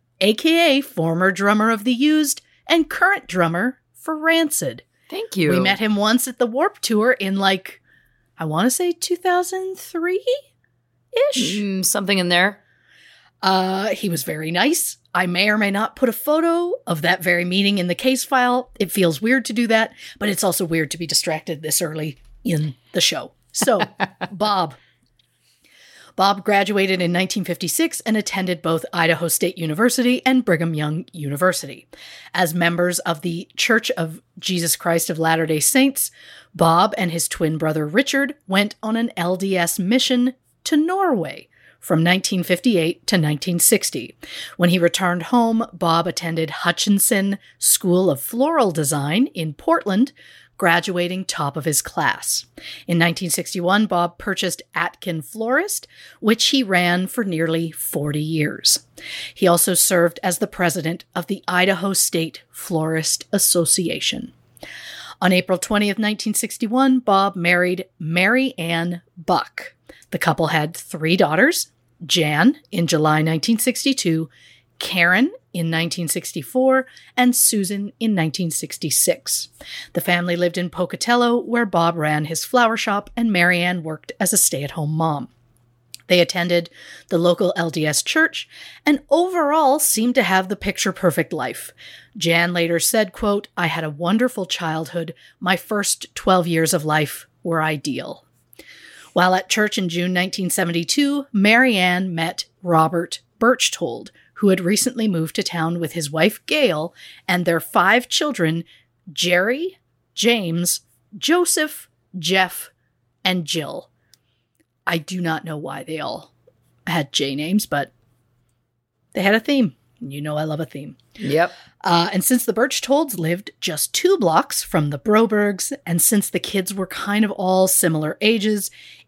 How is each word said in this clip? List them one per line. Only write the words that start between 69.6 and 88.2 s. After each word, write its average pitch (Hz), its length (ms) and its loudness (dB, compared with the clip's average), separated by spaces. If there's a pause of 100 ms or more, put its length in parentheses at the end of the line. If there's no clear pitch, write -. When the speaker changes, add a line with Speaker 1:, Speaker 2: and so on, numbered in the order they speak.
Speaker 1:
The - 60 -4
couple 160 280 0
had 156 280 -2
three 160 420 -2
daughters, 180 560 2 (340)
Jan 160 520 2 (120)
in 170 160 -2
July 156 360 2
nineteen 160 360 0
sixty-two, 180 720 0 (480)
Karen 185 540 2 (200)
in 165 180 -2
nineteen 165 380 -2
sixty-four, 262 800 0 (300)
and 247 180 4
Susan 202 640 0
in 220 160 0
nineteen 165 360 0
sixty-six. - 1000 -4 (440)
The 170 80 -2
family 175 360 0
lived 175 220 0
in 175 120 -4
Pocatello, 240 680 0
where 240 280 -2
Bob 170 300 2
ran 151 300 0
his 160 180 -6
flower 233 320 2
shop 202 400 -4
and 233 160 0
Mary 175 280 4
Ann 175 220 -2
worked 156 380 -10
as 185 120 0
a 208 40 2
stay-at-home 147 560 -2
mom. 156 360 0 (800)
They 175 140 4
attended 175 500 0 (380)
the 180 100 2
local 180 380 4
L 170 140 0
D 151 160 -2
S 151 160 0
church - 460 0 (360)